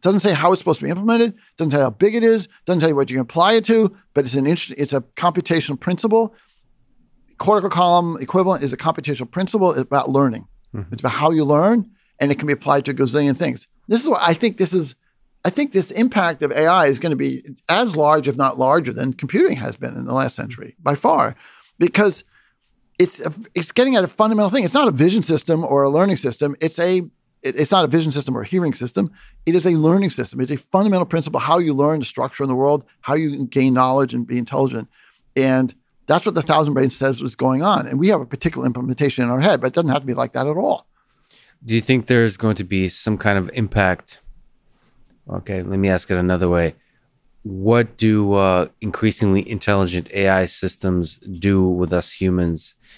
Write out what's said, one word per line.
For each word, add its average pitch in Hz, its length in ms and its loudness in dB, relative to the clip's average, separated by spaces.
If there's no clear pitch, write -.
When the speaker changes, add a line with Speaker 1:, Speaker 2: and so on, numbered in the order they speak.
Speaker 1:
doesn't 196 180 2
say 196 140 2
how 165 180 2
it's 185 80 0
supposed 165 200 -2
to 139 40 -8
be 143 60 -2
implemented, 226 440 0
doesn't 160 140 -2
tell 143 100 2
you 135 40 4
how 123 60 0
big 202 240 2
it 233 80 0
is, 226 260 2
doesn't 175 140 0
tell 160 100 4
you 147 60 0
what 139 140 0
you 127 60 -4
can 131 60 0
apply 175 320 2
it 226 120 2
to, 220 300 2
but 143 120 0
it's 123 100 -6
an 139 120 0
inst-, 165 300 -2
it's 143 160 -4
a 135 80 0
computational 165 640 -2
principle. 214 540 0
Cortical 202 320 2
column 175 500 2
equivalent 151 420 0
is 131 100 -2
a 135 40 -8
computational 143 540 -6
principle. 185 400 0
It's 135 100 0
about 135 300 -2
learning. 131 360 0
Speaker 2:
Mm-hmm. 101 180 -12
Speaker 1:
It's 113 80 -12
about 127 120 -4
how 156 180 0
you 156 140 2
learn, 185 460 2
and 143 120 0
it 135 80 -2
can 151 80 -8
be 143 60 0
applied 139 320 0
to 143 60 -6
a 135 40 -4
gazillion 139 420 0
things. 131 300 -6
This 233 140 0
is 302 80 -2
what 202 100 0
I 170 140 2
think 214 240 -2
this 185 160 -2
is, 151 200 -4
I 185 60 -2
think 285 220 -2
this 190 180 -2
impact 185 520 0
of 139 80 0
A 156 160 2
I 175 200 4
is 139 120 2
gonna 156 180 -2
be 131 260 -4
as 190 280 0
large, 151 320 2
if 123 80 -2
not 131 220 0
larger, 131 340 0
than 131 220 -4
computing 208 420 0
has 120 180 -8
been 127 220 -10
in 123 80 -10
the 127 80 -6
last 131 240 -4
century, - 460 -14
by 147 120 0
far, 131 400 0
because 196 460 0
it's 180 220 2
a, 156 120 -6
it's 165 180 -6
getting 254 240 2
at 190 80 4
a 165 40 -2
fundamental 214 420 2
thing. 247 120 0
It's 180 120 -2
not 285 120 4
a 202 40 2
vision 165 320 2
system 160 420 -2
or 139 180 2
a 139 60 2
learning 170 300 2
system. 143 420 -4
It's 160 180 -4
a, 180 200 2
it, 135 160 -4
it's 147 120 0
not 185 160 4
a - 20 2
vision 156 240 2
system 131 240 -4
or 107 60 -6
a 101 40 -12
hearing 175 280 -2
system. 156 360 -4
It 165 80 2
is 170 100 2
a 185 60 2
learning 165 400 4
system. 123 320 -6
It's 120 100 -4
a 110 60 -4
fundamental 190 480 0
principle, 151 340 -2
how 143 160 2
you 165 160 2
learn 147 280 0
the 123 40 -6
structure 127 380 -8
in 139 80 -2
the 127 40 -2
world, 139 300 2
how 135 140 -4
you 143 320 -2
gain 131 260 2
knowledge 127 400 2
and 120 140 -4
be 120 100 -6
intelligent. 127 520 -4
And 131 400 0
that's 170 200 0
what 196 80 -2
the 160 80 -2
Thousand 151 320 2
Brains 135 220 0
says 135 260 -2
was 131 120 -8
going 131 280 0
on. 175 240 0
And 131 120 -4
we 175 100 2
have 180 120 4
a 123 60 -8
particular 131 400 -4
implementation 127 580 -2
in 120 60 -2
our 131 100 0
head, 160 220 2
but 127 60 0
it 127 40 -10
doesn't 170 180 -2
have 139 120 0
to 135 40 -14
be 127 60 -4
like 123 220 -4
that 127 120 -4
at 151 120 -4
all. - 280 -2
Speaker 2:
Do 113 100 -2
you 113 60 2
think 120 260 0
there's 117 300 2
going 110 200 0
to 98 80 -8
be 92 260 -2
some - 260 -4
kind 101 220 0
of 90 160 -4
impact? 98 640 -2
Okay, 92 340 -8
let 95 160 -4
me 98 100 2
ask 92 220 0
it 92 80 0
another 90 300 0
way. 85 260 0
What 107 540 0
do, 104 380 2
uh, 92 320 2
increasingly 101 680 0
intelligent 95 640 -2
A 98 160 0
I 95 180 2
systems 90 720 -4
do 95 480 0
with 90 260 -2
us 85 200 -2
humans 90 640 -2